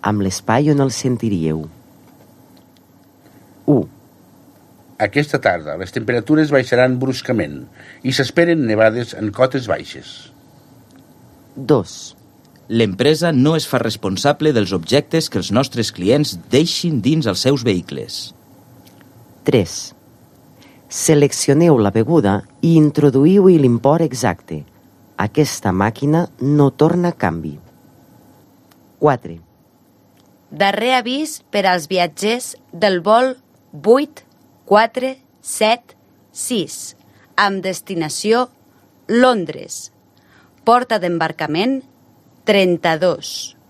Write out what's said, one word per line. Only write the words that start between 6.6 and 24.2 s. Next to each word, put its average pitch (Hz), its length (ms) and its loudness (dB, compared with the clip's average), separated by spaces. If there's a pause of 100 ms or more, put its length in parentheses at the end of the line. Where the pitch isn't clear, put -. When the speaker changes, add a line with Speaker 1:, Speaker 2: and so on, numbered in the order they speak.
Speaker 2:
bruscament 120 640 -4 (400)
i 131 80 -2
s'esperen 160 560 2
nevades 110 480 2
en 104 180 -6
cotes 127 340 0
baixes. - 440 -8 (1400)
Speaker 1:
Dos. 127 580 -2 (540)
Speaker 3:
L'empresa 120 640 0
no 147 240 4
es 151 120 -4
fa 131 100 -2
responsable 120 760 -2
dels 101 200 0
objectes 139 580 -2
que - 80 -4
els 90 140 -6
nostres 123 400 -2
clients 101 460 0 (120)
deixin 156 540 0
dins 147 260 0
els 92 140 -4
seus 131 200 0
vehicles. 85 680 -6 (1120)
Speaker 1:
Tres. - 500 -2 (920)
Seleccioneu 151 920 2
la 101 140 2
beguda 110 460 2 (240)
i 165 160 4
introduïu-hi 151 840 4
l'import 135 460 2
exacte. 87 560 -6 (560)